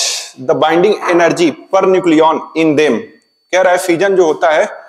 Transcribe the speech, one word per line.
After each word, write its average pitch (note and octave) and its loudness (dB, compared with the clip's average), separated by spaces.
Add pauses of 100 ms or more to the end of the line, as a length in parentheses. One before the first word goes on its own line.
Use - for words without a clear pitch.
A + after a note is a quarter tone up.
(420)
the C3 -2
binding E3 2 (200)
energy E3+ 2 (240)
per F#3+ 2
nucleon D#3+ 2 (160)
in D#3 0
them, C#3 0 (540)
कह F3+ 0
रहा F#3 2
है F3+ 2
फिजन F3+ -2
जो F3+ 4
होता D#3 0
है F3 0 (220)